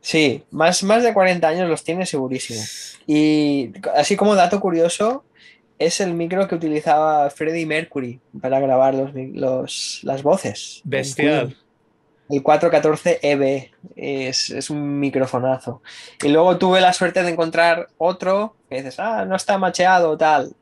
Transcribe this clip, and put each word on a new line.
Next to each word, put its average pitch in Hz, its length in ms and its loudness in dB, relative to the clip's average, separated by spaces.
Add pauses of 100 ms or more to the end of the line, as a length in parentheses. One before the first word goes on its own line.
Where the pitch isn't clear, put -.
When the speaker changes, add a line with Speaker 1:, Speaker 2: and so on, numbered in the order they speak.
Speaker 1:
Sí, 147 500 0
más, 165 320 2
más 220 220 2
de 226 100 2
cuarenta 180 340 2
años 175 200 0
los 156 160 -4
tiene 180 220 -4
segurísimo. 127 540 -6 (460)
Y 151 640 2 (240)
así 147 220 2
como 208 180 4
dato 185 240 4
curioso, 196 640 0 (540)
es 165 220 0
el 180 140 -2
micro 180 340 -2
que 190 80 -4
utilizaba 151 760 2
Freddie 160 360 -4
Mercury 143 540 -6 (200)
para 131 180 0
grabar 135 360 2
los 135 200 -4
mi-, 131 180 -10
los, 131 680 -6
las 135 200 -6
voces - 640 -2
en 143 60 -8
Speaker 2:
Bestial. 139 580 -2
Speaker 1:
Queen. 131 100 -16 (720)
El 143 120 -2
cuatro 151 280 4
catorce 156 520 2
E 147 140 2
B 135 340 -2 (240)
es, 135 560 -6
es - 200 -8
un 143 280 -4
microfonazo. 131 840 -2 (400)
Y 147 60 0
luego 170 280 4
tuve 185 240 4
la 180 120 6
suerte 180 300 0
de 175 80 0
encontrar 165 580 0 (100)
otro 190 580 -2 (120)
que 135 80 -8
dices, 135 220 -10
"Ah, 214 260 -4
no 190 120 -4
está 196 220 -2
macheado", 180 580 2
tal. 151 460 2